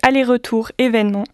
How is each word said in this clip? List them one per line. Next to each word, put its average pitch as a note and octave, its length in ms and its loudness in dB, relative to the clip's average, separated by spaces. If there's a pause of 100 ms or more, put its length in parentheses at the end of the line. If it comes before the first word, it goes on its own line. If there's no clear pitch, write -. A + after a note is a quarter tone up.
aller-retour B3 760 0
événement, G#3+ 460 0 (100)